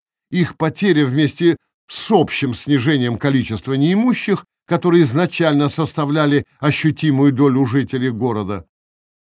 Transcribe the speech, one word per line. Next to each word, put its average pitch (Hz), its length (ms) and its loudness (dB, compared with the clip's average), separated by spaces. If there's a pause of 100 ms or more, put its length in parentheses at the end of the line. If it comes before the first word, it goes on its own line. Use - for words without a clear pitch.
(300)
их 180 260 -2
потеря 160 500 0
вместе 151 500 0 (320)
с - 220 -10
общим 147 440 0
снижением 127 640 0
количества 131 560 -2
неимущих, 196 680 0 (220)
которые 170 360 2
изначально 147 680 0
составляли 147 760 -2 (140)
ощутимую 143 760 0
долю 135 340 2
жителей 127 440 -2
города, 104 560 -4 (600)